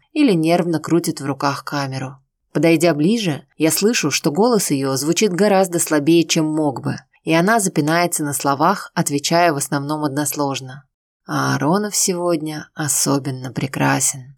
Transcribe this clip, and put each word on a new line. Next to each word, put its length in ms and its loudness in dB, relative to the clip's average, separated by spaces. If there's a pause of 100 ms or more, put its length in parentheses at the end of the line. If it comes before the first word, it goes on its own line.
(120)
или 220 4
нервно 460 2
крутит 420 0
в 40 -8
руках 380 -2
камеру. 540 -6 (340)
Подойдя 420 4
ближе, 640 0
я 160 2
слышу, 400 0
что 200 0
голос 400 2
ее 260 -2
звучит 340 0
гораздо 480 2
слабее, 460 2
чем 280 0
мог 300 -2
бы, 140 -4 (260)
и 100 -2
она 280 2
запинается 640 0
на 80 -4
словах, 600 0
отвечая 600 2
в 40 -2
основном 460 -4
односложно. 800 -4 (420)
А 300 -2
Аронов 400 0
сегодня 800 -2
особенно 800 -2
прекрасен. 840 -2